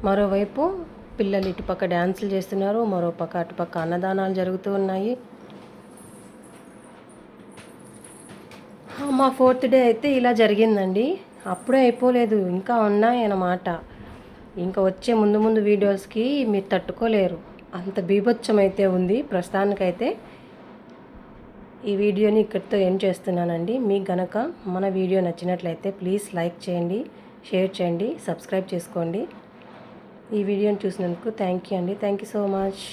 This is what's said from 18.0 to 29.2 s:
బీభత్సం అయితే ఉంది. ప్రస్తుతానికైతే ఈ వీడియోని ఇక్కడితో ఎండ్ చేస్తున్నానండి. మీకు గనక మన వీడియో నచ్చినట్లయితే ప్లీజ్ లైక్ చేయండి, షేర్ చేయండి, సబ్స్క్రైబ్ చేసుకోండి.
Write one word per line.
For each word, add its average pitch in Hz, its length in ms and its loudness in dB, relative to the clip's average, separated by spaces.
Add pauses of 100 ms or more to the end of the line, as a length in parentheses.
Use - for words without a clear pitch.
బీభత్సం 214 540 2
అయితే 190 200 2 (140)
ఉంది. 185 200 2 (120)
ప్రస్తుతానికైతే 196 800 -2 (1800)
ఈ 202 60 0 (100)
వీడియోని 208 420 4
ఇక్కడితో 196 300 -2 (120)
ఎండ్ 190 180 0
చేస్తున్నానండి. 175 680 -2 (160)
మీకు 196 240 0
గనక 180 240 -2 (380)
మన 190 100 -2 (160)
వీడియో 185 280 2
నచ్చినట్లయితే 175 640 -4 (100)
ప్లీజ్ 196 260 -2 (140)
లైక్ 175 160 -4 (100)
చేయండి, 175 340 -2 (460)
షేర్ 190 300 0
చేయండి, 175 280 0 (200)
సబ్స్క్రైబ్ 190 480 -4
చేసుకోండి. 170 480 -4 (1160)